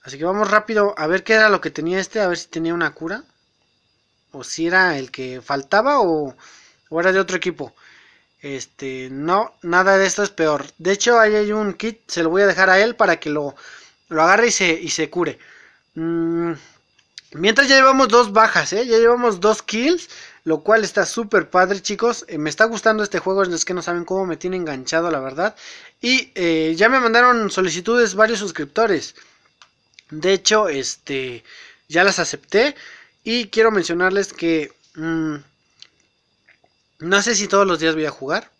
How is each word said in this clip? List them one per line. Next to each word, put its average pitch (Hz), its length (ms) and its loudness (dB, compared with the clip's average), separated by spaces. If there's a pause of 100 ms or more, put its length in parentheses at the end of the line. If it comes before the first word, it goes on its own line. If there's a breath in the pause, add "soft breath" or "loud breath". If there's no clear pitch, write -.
Así 139 160 -18
que 160 60 -4
vamos 196 260 -2
rápido 208 440 0
a 156 120 -4
ver 185 160 -2
qué 220 100 0
era 220 160 4
lo 190 120 0
que 185 100 -8
tenía 170 280 -4
este, 190 200 -6
a 196 80 0
ver 175 100 -2
si - 100 -14
tenía 165 280 -6
una 165 180 -4
cura. 190 300 -10 (1080)
O 131 100 -16
si 165 240 -6
era 175 320 2
el 131 100 -10
que 127 320 -12
faltaba 208 580 0
o, 156 360 0 (540 soft breath)
o 160 100 -4
era 185 120 2
de 190 80 2
otro 185 180 -2
equipo. 156 360 -6 (680 soft breath)
Este, 131 720 -12
no, 175 520 -2
nada 185 340 4
de 190 80 4
esto 190 160 -2
es 196 80 -2
peor. 151 360 -2 (120)
De 170 140 -2
hecho, 233 280 4
ahí 214 140 6
hay 208 180 0
un 214 220 -2
kit, 220 340 -8
se 175 140 -6
lo 165 80 0
voy 190 140 2
a 202 40 4
dejar 185 220 2
a 185 100 6
él 196 160 2
para 185 240 2
que 151 120 -6
lo 143 240 -6 (560 loud breath)
lo 156 120 0
agarre 202 240 4
y 214 40 0
se, 175 220 0
y 160 160 -6
se 151 200 -4
cure. 156 300 -4 (560 soft breath)
Mm, 165 560 -4 (840 soft breath)
mientras 214 360 2
ya 269 80 6
llevamos 269 320 6
dos 220 240 4
bajas, 196 400 2
¿eh? 226 120 -2
Ya 226 120 2
llevamos 233 420 2
dos 208 240 0
kills, 277 460 -2 (340 loud breath)
lo 160 200 -2
cual 220 200 2
está 190 220 -2
súper 208 440 -2
padre, 185 320 2
chicos. 220 460 -4
Eh, 170 100 -10
me 151 120 -4
está 208 160 0
gustando 220 380 -2
este 196 160 -4
juego, 190 240 0
es 175 220 -4
que 185 80 -8
no 180 80 -6
saben 175 240 -6
cómo 190 200 -4
me 165 120 -6
tiene 185 200 -6
enganchado, 160 540 -4
la 147 100 -4
verdad. 143 340 -6 (460 loud breath)
Y, 254 340 -2
eh, 165 400 0
ya 208 140 4
me 262 100 2
mandaron 233 500 4
solicitudes 185 680 0
varios 220 240 2
suscriptores. 185 760 -2 (960 soft breath)
De 170 240 0
hecho, 208 340 2
este, 131 760 -8 (440 loud breath)
ya 170 160 2
las 196 160 2
acepté. 214 560 -2 (480 loud breath)
Y 226 240 -4
quiero 220 240 2
mencionarles 185 640 -2
que... 160 400 -2 (220)
Mm, 160 400 -4 (1600)
no 185 220 0
sé 226 140 -2
si 196 120 -2
todos 196 180 4
los 175 140 -2
días 160 160 0
voy 156 100 -2
a 143 60 -4
jugar 156 480 -8